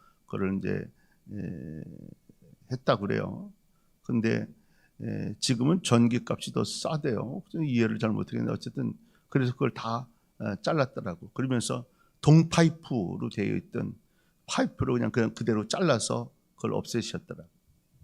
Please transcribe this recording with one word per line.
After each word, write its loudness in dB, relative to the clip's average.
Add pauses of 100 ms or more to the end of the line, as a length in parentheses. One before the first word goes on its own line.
(260)
그걸 -2
이제, -4 (420)
에, -8 (880)
했다 2
그래요. -4 (480)
근데, 0 (540)
에, -6
지금은 2
전기값이 2
더 0
싸대요. -4 (200)
이해를 2
잘 0
못하겠는데 -2
어쨌든 -4 (360)
그래서 2
그걸 0
다, -6 (320)
어, -4
잘랐더라고. -2
그러면서 -2 (360)
동파이프로 4
되어 -2
있던 -6 (540)
파이프로 -2
그냥, 0
그냥 2
그대로 0
잘라서 0 (240)
그걸 -4
없애셨더라고. -6 (540)